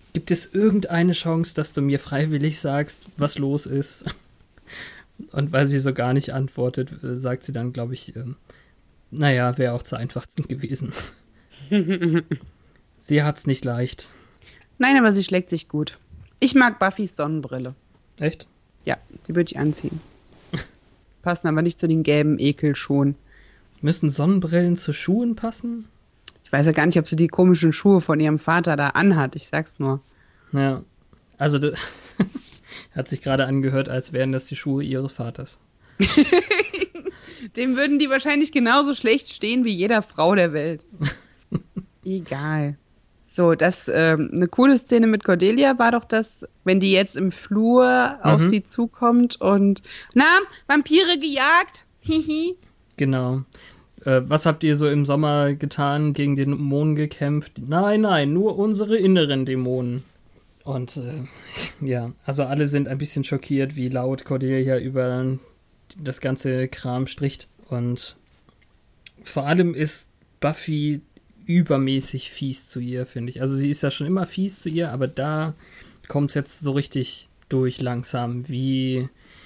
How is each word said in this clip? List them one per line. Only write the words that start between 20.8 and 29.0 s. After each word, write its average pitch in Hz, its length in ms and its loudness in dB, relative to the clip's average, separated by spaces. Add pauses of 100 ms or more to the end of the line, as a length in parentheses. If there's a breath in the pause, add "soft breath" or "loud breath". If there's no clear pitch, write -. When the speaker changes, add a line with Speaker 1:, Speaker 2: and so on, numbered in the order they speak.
Speaker 2:
Passen 175 260 -2
aber 156 140 2
nicht 170 180 -2
zu 170 80 0
den 160 160 2
gelben 151 360 2
Ekelschuhen. 143 760 0 (640 soft breath)
Speaker 1:
Müssen 156 280 0
Sonnenbrillen 175 680 2
zu 151 160 -4
Schuhen 226 420 -2
passen? 233 520 -8 (560)
Speaker 2:
Ich - 80 -20
weiß 143 140 2
ja 160 60 6
gar 151 140 2
nicht, 175 140 4
ob 156 80 0
sie 165 80 -2
die 160 120 4
komischen 170 460 4
Schuhe 196 280 4
von 156 180 0
ihrem 156 200 2
Vater 170 360 0
da 139 140 0
anhat. 160 460 2